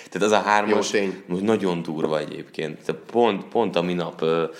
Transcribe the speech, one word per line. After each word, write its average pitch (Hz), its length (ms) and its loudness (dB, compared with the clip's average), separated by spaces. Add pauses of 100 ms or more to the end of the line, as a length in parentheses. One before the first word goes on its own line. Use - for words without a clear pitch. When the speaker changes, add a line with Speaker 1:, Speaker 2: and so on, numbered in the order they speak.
Speaker 1:
Tehát 95 180 0
az 107 40 4
a 107 80 6 (100)
hármas 104 440 2
Speaker 2:
Jó 107 60 4
tény. 95 280 -2
Speaker 1:
most 90 140 -4
nagyon 95 400 0
durva 78 380 -4
egyébként. 76 680 -8
Tehát - 160 -6 (100)
pont, 113 340 2
pont 110 300 -2
a 87 60 2
minap, 87 400 -2
ö, 82 220 2 (160)